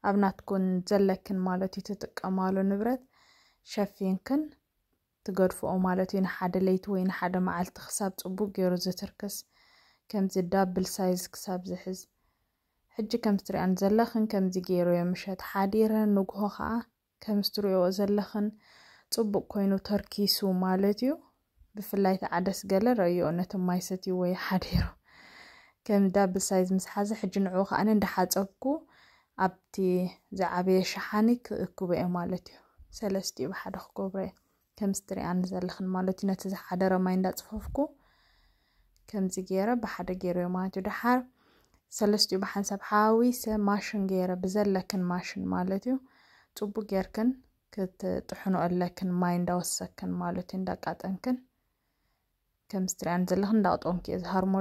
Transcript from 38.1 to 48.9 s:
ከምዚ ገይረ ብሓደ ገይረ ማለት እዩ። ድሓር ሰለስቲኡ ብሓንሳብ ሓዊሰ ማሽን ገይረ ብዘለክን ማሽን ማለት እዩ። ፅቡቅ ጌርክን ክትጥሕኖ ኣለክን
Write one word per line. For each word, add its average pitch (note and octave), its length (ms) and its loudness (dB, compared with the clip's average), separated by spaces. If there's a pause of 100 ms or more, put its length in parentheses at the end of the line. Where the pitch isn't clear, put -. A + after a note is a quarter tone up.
ከምዚ F#3+ 260 -2 (100)
ገይረ F#3+ 300 0
ብሓደ G#3 400 -4
ገይረ F3+ 240 -2 (100)
ማለት F#3 260 -2
እዩ። F#3+ 100 -4
ድሓር A#3+ 360 2 (720)
ሰለስቲኡ G#3 460 2
ብሓንሳብ G3 440 -4
ሓዊሰ A3+ 600 4 (180)
ማሽን G3+ 460 0
ገይረ F#3 300 0
ብዘለክን F#3+ 680 0
ማሽን F3+ 440 -4
ማለት F#3 360 -2
እዩ። B3+ 100 0 (640)
ፅቡቅ G#3 300 -6
ጌርክን G#3 420 -2 (440)
ክትጥሕኖ F#3 880 -4
ኣለክን F3+ 520 -2